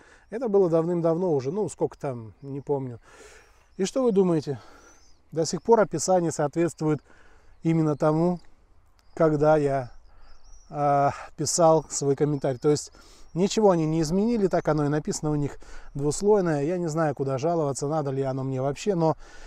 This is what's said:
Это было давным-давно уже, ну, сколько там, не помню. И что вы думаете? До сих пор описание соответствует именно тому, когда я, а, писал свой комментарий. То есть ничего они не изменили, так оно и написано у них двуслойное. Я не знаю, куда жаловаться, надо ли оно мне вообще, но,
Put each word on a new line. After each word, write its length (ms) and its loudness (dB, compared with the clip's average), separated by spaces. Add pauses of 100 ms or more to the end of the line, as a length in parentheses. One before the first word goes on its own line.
(300)
Это 180 -6
было 220 4
давным-давно 640 2
уже, 180 0
ну, 180 -2
сколько 280 -6
там, 360 -10 (100)
не 180 -10
помню. 380 -4 (760)
И 80 -2
что 180 -2
вы 80 4
думаете? 480 2 (720)
До 140 -2
сих 180 -6
пор 160 6
описание 520 0
соответствует 680 -2 (640)
именно 320 2
тому, 460 2 (720)
когда 420 4
я, 360 0 (760)
а, 440 2 (240)
писал 520 4
свой 280 0
комментарий. 420 -2
То 100 2
есть 220 0 (420)
ничего 380 2
они 140 2
не 160 0
изменили, 460 0
так 200 -2
оно 180 2
и 40 0
написано 420 -2
у 40 0
них 220 -4 (360)
двуслойное. 680 0
Я 140 -2
не 100 -4
знаю, 280 0
куда 220 -4
жаловаться, 500 -2
надо 240 -2
ли 120 -2
оно 200 -4
мне 180 -4
вообще, 340 -2
но, 200 2 (320)